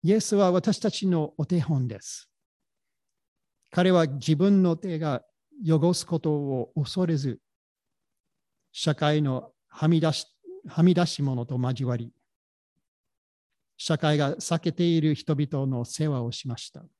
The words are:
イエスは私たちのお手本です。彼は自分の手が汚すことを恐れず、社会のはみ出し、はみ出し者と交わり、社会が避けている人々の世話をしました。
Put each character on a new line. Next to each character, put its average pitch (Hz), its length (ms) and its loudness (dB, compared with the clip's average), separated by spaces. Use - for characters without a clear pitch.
イ 170 100 2
エ 220 80 4
ス - 140 -2
は 196 160 4
私 185 280 2
た 214 120 0
ち - 160 -6
の 165 300 0
お 156 80 -2
手 175 160 0
本 135 260 0
で 107 140 -8
す。 - 300 -16
彼 180 200 4
は 170 160 4
自 139 280 -2
分 190 280 4
の 170 140 2
手 170 220 -6
が 147 240 -4
汚 160 300 4
す - 140 -4
こ 165 120 -2
と 156 140 -2
を 139 420 -4
恐 170 300 -2
れ 165 120 0
ず、 135 220 -4
社 - 220 -2
会 151 260 2
の 135 300 -2
は - 200 -2
み 165 120 4
出 160 120 0
し、 - 140 -8
は 165 160 0
み 175 120 6
出 175 120 2
し - 160 -6
者 131 220 -2
と 127 140 -6
交 127 300 -2
わ 123 80 -2
り、 117 160 -10
社 - 220 -2
会 151 200 2
が 143 180 0
避 - 220 -4
け 160 140 -2
て 175 120 -2
い 170 160 2
る 151 140 2
人 147 240 -2
々 139 280 -2
の 127 180 -2
世 156 240 -4
話 135 140 -2
を 117 100 -6
し - 160 -10
ま 117 80 -6
し - 140 -16
た。 - 120 -20